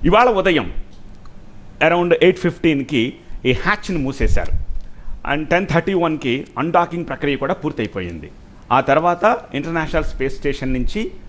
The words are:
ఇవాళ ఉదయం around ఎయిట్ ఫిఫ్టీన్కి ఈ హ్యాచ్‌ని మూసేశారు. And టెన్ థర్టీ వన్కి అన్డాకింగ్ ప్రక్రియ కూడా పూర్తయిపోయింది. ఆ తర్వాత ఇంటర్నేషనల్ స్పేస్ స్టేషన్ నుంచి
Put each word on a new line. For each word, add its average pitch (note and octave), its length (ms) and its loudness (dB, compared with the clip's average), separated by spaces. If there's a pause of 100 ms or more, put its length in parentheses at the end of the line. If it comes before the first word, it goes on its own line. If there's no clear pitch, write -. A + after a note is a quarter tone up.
ఇవాళ A3+ 240 6
ఉదయం F3 440 2 (1120)
around F3 260 4 (100)
ఎయిట్ F3+ 160 6
ఫిఫ్టీన్కి C#3 720 0 (320)
ఈ B2+ 60 4
హ్యాచ్‌ని F#3 460 -2
మూసేశారు. A#2+ 560 2 (800)
And D3+ 180 -2
టెన్ F3+ 220 2
థర్టీ E3 220 0
వన్కి D3+ 540 0 (100)
అన్డాకింగ్ E3+ 480 0
ప్రక్రియ C#3 300 -2
కూడా C#3 180 -2
పూర్తయిపోయింది. F2+ 800 -6 (400)
ఆ B2+ 80 6
తర్వాత E3+ 580 2 (160)
ఇంటర్నేషనల్ D#3 500 -2
స్పేస్ C3+ 340 -4
స్టేషన్ C3 360 -2
నుంచి B2+ 380 -2 (180)